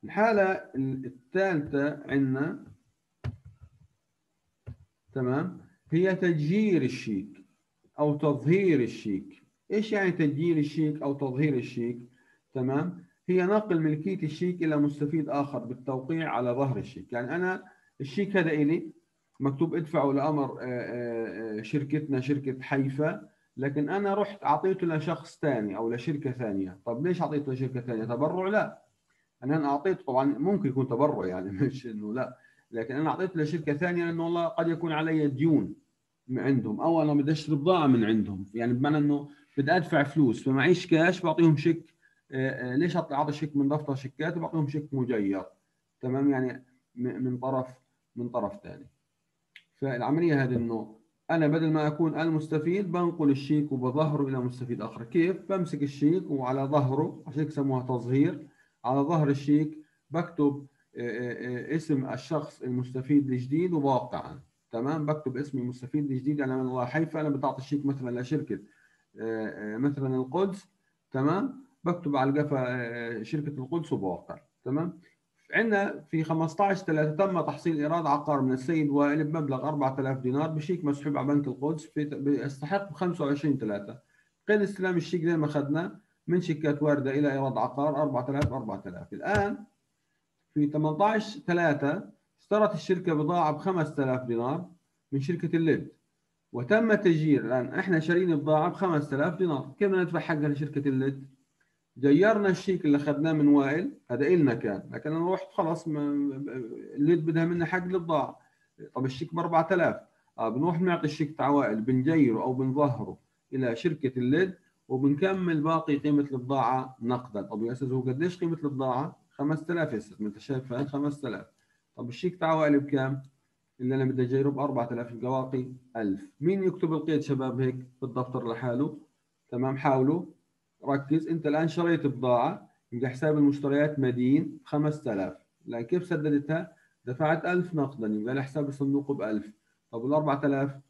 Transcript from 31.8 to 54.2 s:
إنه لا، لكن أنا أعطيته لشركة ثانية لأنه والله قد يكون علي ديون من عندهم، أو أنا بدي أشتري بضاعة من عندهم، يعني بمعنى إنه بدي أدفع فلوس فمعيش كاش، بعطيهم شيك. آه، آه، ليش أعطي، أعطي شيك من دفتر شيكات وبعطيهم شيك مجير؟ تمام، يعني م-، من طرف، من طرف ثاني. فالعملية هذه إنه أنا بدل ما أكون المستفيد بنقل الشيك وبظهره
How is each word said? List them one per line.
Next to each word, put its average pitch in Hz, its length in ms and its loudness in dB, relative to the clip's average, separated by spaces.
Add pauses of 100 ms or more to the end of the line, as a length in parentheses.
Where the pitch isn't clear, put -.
إنه 104 260 -8
لا، 127 240 -6 (340)
لكن 117 240 -6
أنا 151 140 -2
أعطيته 175 320 -2
لشركة 151 320 -2
ثانية 170 320 0
لأنه 165 180 -2
والله 170 240 -2
قد 165 200 0
يكون 165 240 -2
علي 156 360 2
ديون 135 480 2 (520)
من 123 120 -2
عندهم، 107 420 0
أو 165 200 2
أنا 151 120 2
بدي 143 180 2
أشتري 151 240 0
بضاعة 156 320 4
من 123 160 6
عندهم، 104 500 0
يعني 117 200 -2
بمعنى 131 240 2
إنه 147 320 2 (280)
بدي 139 140 2
أدفع 165 320 4
فلوس 139 400 2
فمعيش 156 440 4
كاش، 170 340 4
بعطيهم 165 360 6
شيك. 165 380 0 (360)
آه، 131 420 -2
آه، - 20 0
ليش 165 200 2
أعطي، 156 180 -2
أعطي 147 180 0
شيك 147 260 -4
من 139 120 4
دفتر 147 260 0
شيكات 156 420 -4
وبعطيهم 165 300 -2
شيك 143 260 -6
مجير؟ 104 520 0 (560)
تمام، 135 280 2
يعني 131 360 -2 (300)
م-، 123 280 -4
من 123 140 -2
طرف، 131 300 -2 (480)
من 120 140 -6
طرف 110 340 -4
ثاني. - 240 -16 (880)
فالعملية 139 680 2
هذه 123 120 0
إنه 113 440 -4 (320)
أنا 160 160 4
بدل 160 240 2
ما 156 160 2
أكون 151 320 0
المستفيد 160 720 0
بنقل 170 380 2
الشيك 143 420 2
وبظهره 143 560 0